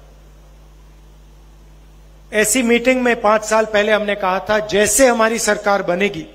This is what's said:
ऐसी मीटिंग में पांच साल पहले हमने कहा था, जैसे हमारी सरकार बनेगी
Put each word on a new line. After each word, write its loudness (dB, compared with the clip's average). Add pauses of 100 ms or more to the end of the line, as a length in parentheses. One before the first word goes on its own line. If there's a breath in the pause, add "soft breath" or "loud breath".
(2250)
ऐसी 0
मीटिंग 2
में 0
पांच 2
साल 0
पहले 0
हमने 0
कहा -4
था, 0
जैसे 2
हमारी 0
सरकार -2
बनेगी -4